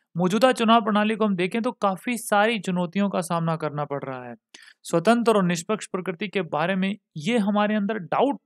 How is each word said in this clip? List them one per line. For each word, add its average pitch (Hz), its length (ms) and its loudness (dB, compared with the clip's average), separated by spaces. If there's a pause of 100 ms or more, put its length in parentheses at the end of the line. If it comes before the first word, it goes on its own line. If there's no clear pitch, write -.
(180)
मौजूदा 214 340 4
चुनाव 233 300 4
प्रणाली 214 340 0
को 208 100 0
हम 196 100 0
देखें 190 260 -2
तो 247 100 -2
काफ़ी 202 460 -4
सारी 220 420 2
चुनौतियों 180 500 -2
का 190 120 -2
सामना 165 340 -2
करना 147 300 -4
पड़ 143 180 -6
रहा 127 260 -10
है। 117 60 -14 (480)
स्वतंत्र 220 480 2
और 202 120 4
निष्पक्ष 175 440 -2
प्रकृति 170 400 -6
के - 140 -4
बारे 151 340 -2
में 196 200 0 (220)
ये 202 200 0
हमारे 208 380 2
अंदर 214 220 0
डाउट 202 480 0